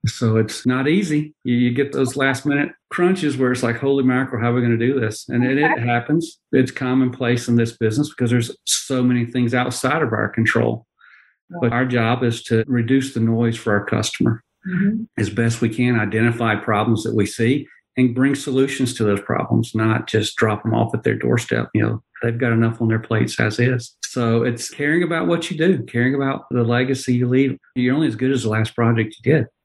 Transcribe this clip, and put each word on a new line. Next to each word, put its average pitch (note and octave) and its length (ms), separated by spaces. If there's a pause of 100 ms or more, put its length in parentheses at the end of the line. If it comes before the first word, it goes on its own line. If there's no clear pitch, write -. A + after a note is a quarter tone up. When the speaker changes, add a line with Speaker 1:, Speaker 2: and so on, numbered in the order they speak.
Speaker 1:
So A2 320
it's - 280
not C3 220
easy. D3+ 460 (100)
You, B2 120
you B2 180
get C#3 180
those C3+ 240
last C3+ 300
minute C#3+ 260 (180)
crunches F3 480
where B2+ 140
it's B2 120
like, A#2 140
"Holy C#3 260
mackerel, B2+ 380
how A#2+ 100
are - 20
we B2 80
gonna A#2 160
do B2 220
this?" G#2+ 300
And B2 160
it, C3 120
it D3+ 140
Speaker 2:
Okay. A#2+ 140
Speaker 1:
happens. B2 540 (120)
It's C3 200
commonplace B2 760
in A#2+ 80
this A2+ 220
business A#2 320
because B2 200
there's A#2+ 240 (120)
so - 380
many B2 220
things A#2+ 280
outside C3 480
of B2 100
our A2 180
control. A#2 560 (680)
Speaker 2:
Right. E3+ 120
Speaker 1:
But A#2 100
our B2+ 120
job A#2+ 380
is A#2 200
to A2+ 240
reduce C3 460
the A#2 60
noise A2+ 380
for G#2+ 160
our G2+ 120
customer - 580 (240)
Speaker 2:
Mm-hmm. G3+ 360 (140)
Speaker 1:
as G2+ 120
best A#2 320
we A#2 80
can, B2 280
identify A2+ 580
problems G#2+ 480
that - 120
we G#2 100
see B2+ 400 (300)
and B2+ 180
bring C3+ 220
solutions C3+ 600
to - 80
those G2+ 180
problems, - 520
not A2+ 320
just - 300
drop G#2+ 280
them A2+ 100
off A2+ 200
at A#2 100
their - 120
doorstep. - 580
You A2 80
know, A2+ 220 (180)
they've A#2 160
got A#2+ 140
enough A2+ 300
on A2+ 80
their A2 100
plates - 400
as G#2+ 180
is. B2 460
So A#2 400
it's A#2+ 260
caring D3+ 320
about E3 260
what E3+ 220
you D#3+ 80
do, D#3 260
caring B2 300
about C#3 380
the B2 120
legacy B2+ 520
you B2 120
leave. C3 300 (180)
You're B2 200
only D#3 120
as A2+ 80
good B2+ 160
as B2 120
the A2 60
last G#2+ 260
project A2+ 480
you C#3 80
did. C#3 160 (180)